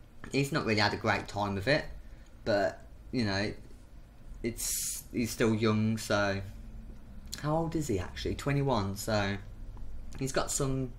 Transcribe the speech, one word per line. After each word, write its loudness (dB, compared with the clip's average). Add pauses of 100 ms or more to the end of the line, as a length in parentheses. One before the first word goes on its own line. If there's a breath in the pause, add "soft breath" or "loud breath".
(340)
He's 4
not 0
really 6
had 6
a -4
great 2
time 0
of 0
it, 4 (580 soft breath)
but, 2 (300)
you 2
know, 2 (920)
it's, -2 (100)
he's 2
still 4
young, 4
so 2 (1000)
how 2
old 0
is 0
he 2
actually? -2
Twenty-one, 2
so 2 (840)
he's 0
got 0
some 0